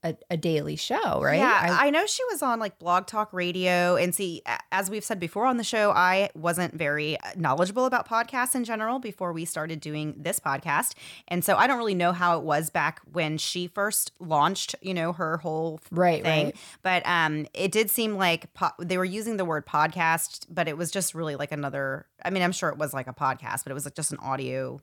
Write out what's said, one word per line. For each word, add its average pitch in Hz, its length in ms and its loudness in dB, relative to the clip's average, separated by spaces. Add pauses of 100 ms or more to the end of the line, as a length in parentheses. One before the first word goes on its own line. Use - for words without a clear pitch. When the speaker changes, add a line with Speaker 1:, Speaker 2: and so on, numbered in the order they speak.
Speaker 1:
a, 165 80 -2 (140)
a 175 80 -2
daily 151 400 0
show, - 460 0
right? 143 160 4
Speaker 2:
Yeah, 190 420 4
Speaker 1:
I 285 60 6
Speaker 2:
I 285 40 4
know 320 140 2
she 427 200 -4
was 415 180 -4
on, 240 180 0
like, 208 180 -6
Blog 175 280 2
Talk 214 260 -2
Radio. 180 640 2
And 180 180 2
see, 180 300 -4
a-, 117 140 -4 (120)
as 190 200 0
we've 214 120 -6
said 220 160 -4
before 185 280 -2
on 254 100 2
the 233 80 -2
show, 208 280 2
I 185 420 4
wasn't 170 400 -2
very, 151 460 -2
uh, - 160 -10
knowledgeable 180 500 2
about 247 200 0
podcasts 240 480 0
in 247 100 0
general 226 340 -2
before 190 340 -6
we 165 140 -6
started 160 340 -6
doing 151 380 -6
this 151 200 -4
podcast. 147 540 -2 (360)
And 180 140 0
so 202 140 4
I 226 100 6
don't 262 120 2
really 220 160 0
know 175 180 4
how 175 260 4
it 143 60 -6
was 156 240 0
back 156 320 -2 (100)
when 156 280 -2
she 180 280 -4
first 202 540 -2
launched, 160 640 2
you 190 100 -6
know, 170 220 -2
her 160 240 -2
whole 160 420 -4 (100)
Speaker 1:
Right, 170 320 4
Speaker 2:
thing. 156 260 4
Speaker 1:
right. - 80 -8 (260)
Speaker 2:
But, 185 240 2
um, 156 480 2
it 185 180 0
did 214 180 2
seem 220 280 0
like 175 340 2
po-, - 280 0
they 175 180 -2
were 185 80 2
using 214 320 -4
the 185 80 0
word 156 180 -2
podcast, 160 840 0
but 165 180 -2
it 147 80 -6
was 170 140 -4
just 185 240 -2
really, 160 220 -4
like, 143 140 -6
another, 139 540 -6 (180)
I - 60 -4
mean, 185 140 0
I'm 180 100 2
sure 175 160 -2
it 147 80 -2
was, 147 160 -2
like, 135 140 -6
a 127 80 -10
podcast, 127 500 -2
but 131 60 -12
it 135 40 -6
was, 143 120 -8
like, 143 80 -12
just 151 180 -4
an 143 60 -8
audio 131 640 -6